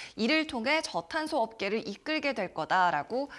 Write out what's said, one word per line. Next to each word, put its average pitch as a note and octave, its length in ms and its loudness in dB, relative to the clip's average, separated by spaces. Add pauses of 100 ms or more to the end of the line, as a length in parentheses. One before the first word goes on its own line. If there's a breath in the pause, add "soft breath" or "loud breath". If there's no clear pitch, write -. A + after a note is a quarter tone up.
(160 loud breath)
이를 D4+ 320 4
통해 C#4+ 340 0
저탄소 D#4 580 -2
업계를 A3 480 -2
이끌게 C#4+ 460 -2
될 G#3 220 -4
거다라고 F3 840 2